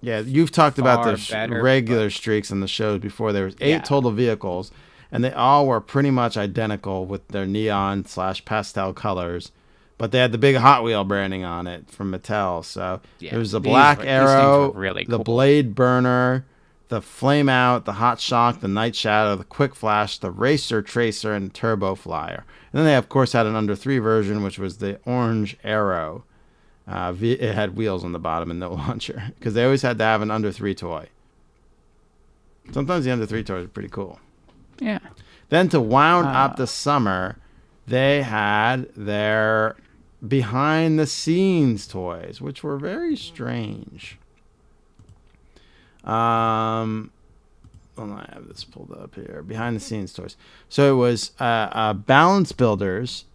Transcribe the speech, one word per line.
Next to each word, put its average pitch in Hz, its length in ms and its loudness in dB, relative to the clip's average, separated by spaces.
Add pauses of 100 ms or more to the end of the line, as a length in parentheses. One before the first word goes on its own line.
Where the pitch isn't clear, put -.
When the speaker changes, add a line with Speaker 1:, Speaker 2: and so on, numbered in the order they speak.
Speaker 1:
Yeah, 117 180 -4
you've 135 320 2
talked 151 260 4
about 123 260 4
Speaker 2:
far 113 100 2
Speaker 1:
the 98 40 -2
sh-, 104 140 -8
Speaker 2:
better, 113 320 -2
Speaker 1:
regular 120 440 2
Speaker 2:
but 98 60 -4
Speaker 1:
streaks 107 380 -2
on 98 80 -2
the 95 80 -2
shows 104 320 -2
before. 107 320 -4
There 98 140 -2
was 95 160 -8
eight 139 80 0
Speaker 2:
Yeah. 160 100 2
Speaker 1:
total 131 320 0
vehicles, 104 600 -2 (400)
and 120 120 -2
they 131 80 -2
all 139 340 4
were 123 160 2
pretty 139 300 0
much 120 240 0
identical 101 720 -4
with 95 240 -10
their 98 180 -4
neon 98 580 0
slash 92 400 -6
pastel 98 480 -4
colors. 87 580 -6 (460)
But 113 140 -6
they 127 80 2
had 127 120 4
the 117 60 -4
big 135 200 4
Hot 127 260 8
Wheel 110 200 0
branding 95 420 -2
on 87 220 -6
it 85 220 -14
from 98 220 -8
Mattel. 92 540 -4
So 92 340 -8 (200)
Speaker 2:
Yeah, 82 120 -12
Speaker 1:
there 113 80 -2
was 110 120 -4
the 107 80 -2
Speaker 2:
these 101 120 0
Speaker 1:
Black 143 280 8
Speaker 2:
were, 110 40 -8
these 135 80 -2
things 135 140 4
were 135 120 6
Speaker 1:
Arrow, 139 360 6
Speaker 2:
really 95 320 -4
Speaker 1:
the 117 120 -2
Speaker 2:
cool. 110 60 -2
Speaker 1:
Blade 127 520 4
Burner, 127 680 2 (440)
the 113 120 -4
Flame 143 460 2
Out, 127 380 4
the 104 80 -4
Hot 113 260 2
Shock, 120 400 2
the - 80 -4
Night 107 280 0
Shadow, 107 400 2
the 95 100 -8
Quick 135 300 -2
Flash, 107 420 0
the 98 140 -6
Racer 117 500 0
Tracer, 110 520 -2
and 98 200 -6
Turbo 101 420 -2
Flyer. 82 480 -10 (300)
And 135 60 -2
then 160 60 4
they, 151 100 6
of 123 120 2
course, 131 260 2
had 117 120 4
an 110 100 0
under 107 200 0
three 131 240 -2
version, 107 420 0
which 98 160 -6
was 98 200 -8
the 101 280 -6
Orange 113 580 -2
Arrow. 101 600 -2 (640)
Uh, 90 260 -6
v-, 113 200 -2
it 113 200 -4
had 98 240 -4
wheels 98 260 -4
on 87 100 -8
the 85 60 -8
bottom 82 300 -4
and 85 100 -8
no 90 140 -8
<laughs> - 0 -
launcher, 98 680 -8
'cause 113 140 -6
they 117 100 2
always 135 200 2
had 120 160 -2
to 110 40 2
have 110 200 2
an 107 80 -4
under 107 200 -2
three 101 220 -4
toy. 85 340 -10 (1600)
Sometimes 143 340 -2
the 127 60 0
under 117 160 -2
three 110 160 -6
toys 92 220 -6
are - 40 -16
pretty 98 200 -12
cool. - 300 -12 (600)
Speaker 2:
Yeah. 220 200 -4 (500)
Speaker 1:
Then 175 200 4
to 151 100 4
wound 147 480 4
Speaker 2:
Uh, 135 40 -2
Speaker 1:
up 135 260 0
the 127 100 -2
summer, 104 680 -2 (500)
they 135 360 2
had 110 720 0
their 107 800 0 (520)
behind 139 680 0
the 156 80 2
scenes 160 800 0
toys, 87 560 -10
which 139 220 -12
were 147 140 -6
very 262 380 -6
strange. 117 1040 -10 (1900)
Um, 113 1080 -2 (840)
hold 107 140 -12
on, - 180 -16
I - 60 -20
have - 120 -20
this - 160 -18
pulled - 280 -20
up - 240 -20
here. - 300 -16
Behind 113 300 -6
the 107 40 -6
scenes 101 340 -10
toys. 90 220 -16 (340)
So 139 240 4
it 131 40 4
was, 120 420 0
uh, - 40 -4 (280)
uh, 110 220 0
balance 156 580 4
builders 104 840 -2